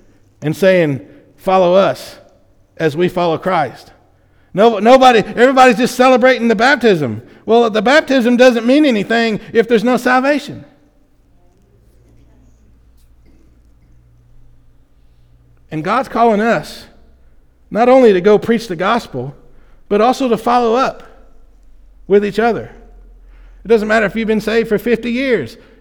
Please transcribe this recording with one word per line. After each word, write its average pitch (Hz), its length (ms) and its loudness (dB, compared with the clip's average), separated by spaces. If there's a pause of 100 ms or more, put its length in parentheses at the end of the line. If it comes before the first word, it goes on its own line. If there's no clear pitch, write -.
(400)
and 151 160 -6
saying, 175 520 0 (280)
"Follow 185 380 0
us - 440 -2 (580)
as 156 200 -4
we 175 120 0
follow 175 300 -4
Christ." 170 540 -6 (640)
No, 214 260 2
nobody, 247 400 6
everybody's 254 560 2
just 233 180 -2
celebrating 247 540 2
the 226 60 0
baptism. 202 720 -2 (200)
Well, 226 240 2
the 208 100 -2
baptism 254 560 0
doesn't 233 300 4
mean 285 180 4
anything 226 560 -2 (120)
if 226 160 0
there's 226 160 0
no 247 120 0
salvation. 254 680 -2 (4000)
And 156 120 -8
God's 220 260 -4
calling 226 320 0
us 214 460 -4 (840)
not 220 180 0
only 254 240 6
to 180 80 0
go 202 180 4
preach 226 300 -4
the 175 80 -8
gospel, 180 580 -6 (540)
but 208 120 0
also 254 280 0
to 220 80 0
follow 240 380 -2
up 247 300 -4 (1000)
with 202 180 2
each 202 140 -6
other. 202 320 -4 (920)
It 185 40 -8
doesn't 220 200 0
matter 220 160 0
if 190 100 -6
you've 220 140 -4
been 220 120 -2
saved 226 280 -2
for 214 100 0
fifty 233 320 -4
years. 233 460 -4 (240)